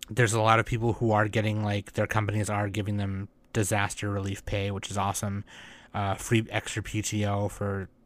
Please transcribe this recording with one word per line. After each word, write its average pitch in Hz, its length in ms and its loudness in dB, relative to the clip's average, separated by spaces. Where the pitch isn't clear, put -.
there's 110 240 4
a 113 80 4
lot 113 160 8
of 110 80 2
people 117 280 0
who 113 180 2
are 107 140 6
getting, 107 380 0
like, 101 300 -2
their 107 120 2
companies 104 440 0
are 104 180 0
giving 104 300 -2
them 98 300 -4
disaster 104 560 0
relief 98 340 -4
pay, 101 260 -2
which 98 200 -6
is 101 80 -2
awesome. 101 460 -2
Uh, 98 200 0
free 110 360 2
extra 107 320 -4
P - 180 -4
T 104 240 -2
O 101 240 0
for, 98 400 -4